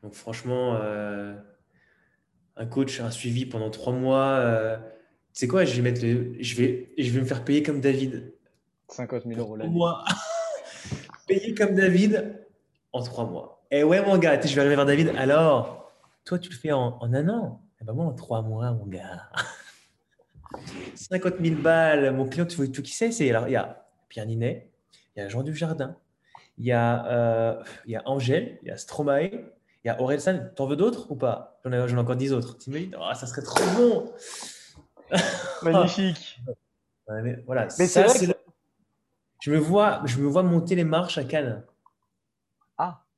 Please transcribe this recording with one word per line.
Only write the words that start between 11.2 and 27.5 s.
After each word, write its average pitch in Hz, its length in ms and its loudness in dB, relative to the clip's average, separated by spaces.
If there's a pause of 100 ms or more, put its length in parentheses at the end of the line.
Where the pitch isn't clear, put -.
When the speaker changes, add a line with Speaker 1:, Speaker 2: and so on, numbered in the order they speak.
Speaker 1:
Payer 196 260 0
comme 196 220 2
David 190 680 4 (480)
en 123 120 -4
trois 117 220 -6
mois. - 440 -12
Et 143 140 4
ouais, 180 200 6
mon 196 140 6
gars, 165 200 6
tu - 60 0
sais, 151 60 0
je 135 60 0
vais 143 60 4
arriver 143 140 6
vers 139 100 6
David. 147 300 4
Alors, 139 640 4 (500)
toi, 180 100 -2
tu 175 100 -14
le - 60 -14
fais 156 160 -4
en, 123 300 0
en 120 120 -2
un 147 140 2
an. 214 340 -4 (200)
Eh - 20 -16
ben 113 100 -10
moi, 156 120 -2
en 147 80 -2
trois 113 280 -6
mois, 110 300 -4
mon 110 160 -4
gars. 90 460 -12
<laughs> - 260 -8 (1400)
Cinquante 185 440 -2
mille 160 220 2
balles. 156 540 4
Mon 131 120 0
client, 165 180 -2
tu 170 120 -8
vois 139 100 0
tout 135 140 -8
qui - 120 -10
c'est. 226 180 0
C'est, 143 180 2
alors, 113 180 2
il - 40 -2
y 127 40 0
a - 300 -4 (240)
Pierre 107 160 -10
Ninet, 113 460 -4 (440)
il 104 40 -14
y 101 40 -6
a 98 60 -8
Jean 117 140 -4
Dujardin, 151 520 -6 (640)
il 117 80 -6
y 120 60 2
a, 117 360 2
euh, 117 560 2 (220)